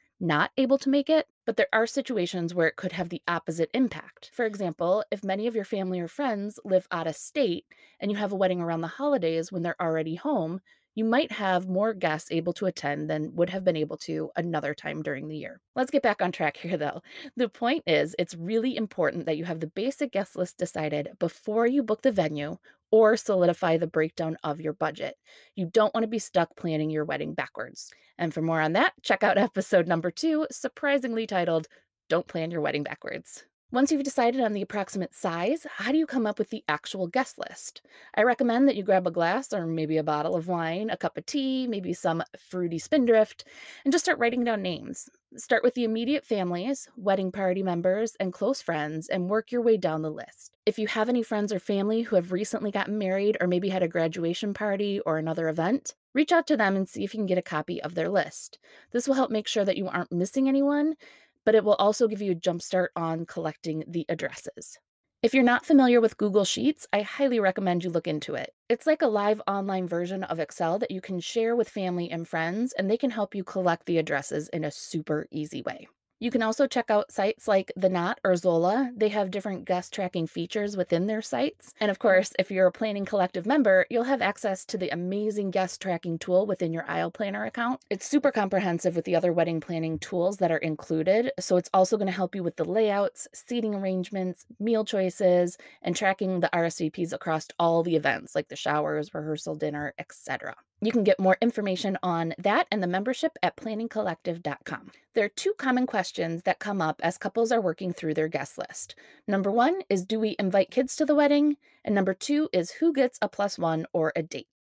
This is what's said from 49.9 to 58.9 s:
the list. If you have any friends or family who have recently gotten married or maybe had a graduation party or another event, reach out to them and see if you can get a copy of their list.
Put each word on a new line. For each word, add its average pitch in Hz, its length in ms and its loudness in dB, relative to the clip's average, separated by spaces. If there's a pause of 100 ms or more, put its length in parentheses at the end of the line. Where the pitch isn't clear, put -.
the 156 80 -4
list. - 400 -14 (160)
If 220 100 0
you 214 120 -2
have 220 200 0
any 247 140 2
friends 208 300 -2
or 185 80 -2
family 214 420 0
who 226 140 0
have 180 160 2
recently 202 400 -2
gotten 202 260 -2
married 202 420 2
or 180 60 2
maybe 180 220 2
had 185 160 2
a 165 40 2
graduation 170 640 -2
party 202 540 -2
or 160 100 2
another 160 320 -2
event, 170 460 0 (180)
reach 302 200 2
out 339 160 4
to 302 80 4
them 202 180 4
and 190 140 0
see - 160 -4
if 196 100 -6
you 220 40 -6
can 208 80 -2
get 180 120 2
a 175 40 2
copy 165 380 -4
of 170 140 -8
their 170 140 0
list. - 500 -2 (320)